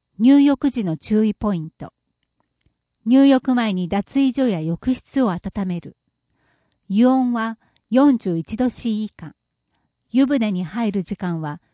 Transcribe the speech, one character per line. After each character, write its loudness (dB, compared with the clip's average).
入 6
浴 2
時 -4
の -2
注 -2
意 0
ポ -4
イ -4
ン -10
ト。 -18
入 6
浴 2
前 -2
に -4
脱 -4
衣 2
所 -2
や -2
浴 -4
室 -6
を 2
温 -6
め -6
る。 -18
湯 2
温 2
は -6
四 4
十 -4
一 -8
度 -2
C -6
以 -8
下。 -20
湯 2
船 0
に -4
入 -4
る -2
時 -10
間 -6
は -10